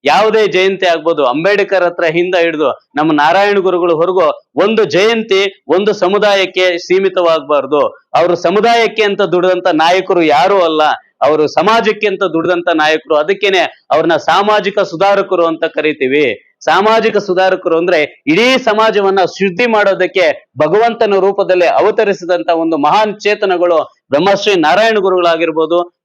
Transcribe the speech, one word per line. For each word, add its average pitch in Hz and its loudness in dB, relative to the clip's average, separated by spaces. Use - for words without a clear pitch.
ಯಾವುದೇ 214 2
ಜಯಂತಿ 190 0
ಆಗ್ಬೋದು, 156 -2
ಅಂಬೇಡ್ಕರ್ 196 0
ಹತ್ರ 175 -2
ಹಿಂದ 180 -2
ಹಿಡಿದು 156 -2
ನಮ್ಮ 156 0
ನಾರಾಯಣ 196 2
ಗುರುಗಳವರೆಗೂ 175 0
ಒಂದು 220 0
ಜಯಂತಿ 214 0
ಒಂದು 202 0
ಸಮುದಾಯಕ್ಕೆ 190 0
ಸೀಮಿತವಾಗಬಾರ್ದು. 160 0
ಅವರು 175 2
ಸಮುದಾಯಕ್ಕೆ 214 0
ಅಂತ 202 -4
ದುಡಿದಂತ 180 0
ನಾಯಕರು 185 0
ಯಾರೂ 190 2
ಅಲ್ಲ, 156 0
ಅವರು 151 2
ಸಮಾಜಕ್ಕೆ 208 0
ಅಂತ 190 -6
ದುಡಿದಂತ 175 -2
ನಾಯಕರು. 156 -2
ಅದಕ್ಕೇನೆ 190 0
ಅವ್ರನ್ನ 160 0
ಸಾಮಾಜಿಕ 202 0
ಸುಧಾರಕರು 190 0
ಅಂತ 160 -4
ಕರಿತೀವಿ. 151 -2
ಸಾಮಾಜಿಕ 208 2
ಸುಧಾರಕರು 185 0
ಅಂದ್ರೆ 175 0
ಇಡೀ 208 2
ಸಮಾಜವನ್ನ 202 0
ಶುದ್ಧಿ 180 -2
ಮಾಡೋದಕ್ಕೆ 185 0
ಭಗವಂತನ 214 0
ರೂಪದಲ್ಲಿ 185 0
ಅವತರಿಸಿದಂತ 180 -2
ಒಂದು 165 -2
ಮಹಾನ್ 202 2
ಚೇತನಗಳು 180 0
ಬ್ರಹ್ಮಶ್ರೀ 196 0
ನಾರಾಯಣ 208 2
ಗುರುಗಳಾಗಿರ್ಬೋದು 170 0